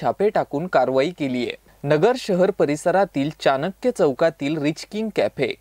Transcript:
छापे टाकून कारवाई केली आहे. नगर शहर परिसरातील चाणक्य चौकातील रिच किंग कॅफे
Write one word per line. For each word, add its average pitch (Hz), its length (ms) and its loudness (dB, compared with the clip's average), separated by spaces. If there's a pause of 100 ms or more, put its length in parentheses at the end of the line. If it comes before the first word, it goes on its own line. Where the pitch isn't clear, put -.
छापे 156 280 0
टाकून 160 380 -2
कारवाई 131 440 2
केली 127 360 -4
आहे. - 100 -8 (280)
नगर 156 340 4
शहर 185 320 2
परिसरातील 160 800 0 (100)
चाणक्य 156 500 0
चौकातील 160 680 0
रिच 180 280 -2
किंग 214 300 -6
कॅफे 135 440 -2